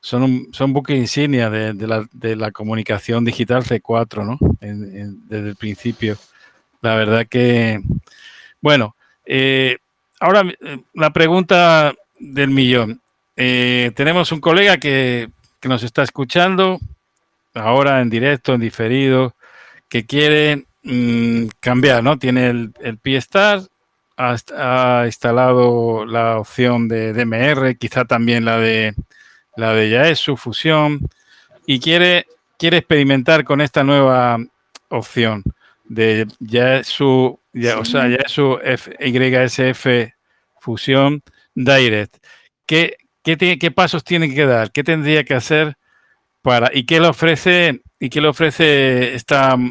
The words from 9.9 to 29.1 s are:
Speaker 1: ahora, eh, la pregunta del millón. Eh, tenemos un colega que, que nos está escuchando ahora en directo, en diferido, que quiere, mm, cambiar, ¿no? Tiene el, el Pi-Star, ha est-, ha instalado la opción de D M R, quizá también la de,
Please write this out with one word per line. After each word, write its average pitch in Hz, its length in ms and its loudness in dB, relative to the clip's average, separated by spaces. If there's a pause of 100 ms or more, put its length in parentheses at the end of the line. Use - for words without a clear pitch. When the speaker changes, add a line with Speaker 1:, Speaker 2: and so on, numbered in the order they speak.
Speaker 1:
ahora, 196 240 4 (180)
eh, 143 180 -14 (160)
la 156 160 0
pregunta 165 840 4 (240)
del 139 320 -4
millón. 123 500 0 (360)
Eh, 123 580 0
tenemos 165 380 0
un 156 80 -6
colega 180 380 4
que, 127 520 -2 (300)
que 131 80 -8
nos 123 160 0
está 131 180 -2
escuchando 185 760 0 (760)
ahora 131 460 2
en 120 100 -2
directo, 135 420 0
en 123 80 0
diferido, 127 760 0 (540)
que 113 180 -4
quiere, 151 600 2 (180)
mm, 117 600 -2 (120)
cambiar, 123 460 2
¿no? 147 120 2
Tiene 127 320 0
el, 117 320 -4
el 113 180 -10
Pi-Star, 190 640 0 (540)
ha 123 180 -2
est-, - 180 -10
ha 127 540 2
instalado 120 1000 2
la 113 340 -2
opción 120 480 -2
de 110 260 -4
D 120 100 -2
M 113 140 -2
R, 135 400 0
quizá 123 280 -4
también 117 400 0
la 113 140 0
de, 110 360 0 (640)